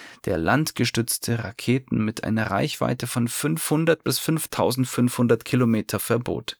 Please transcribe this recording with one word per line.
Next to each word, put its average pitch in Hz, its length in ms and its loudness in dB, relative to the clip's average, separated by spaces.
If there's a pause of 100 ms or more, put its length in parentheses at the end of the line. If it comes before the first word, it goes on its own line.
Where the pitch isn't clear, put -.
(240)
der 95 120 0
landgestützte 117 1080 0
Raketen 117 600 -2
mit 107 200 -4
einer 110 260 0
Reichweite 123 560 0
von 120 220 0
fünfhundert 160 760 0
bis 127 160 0
fünftausendfünfhundert 123 1300 2
Kilometer 113 560 2
verbot. - 600 -2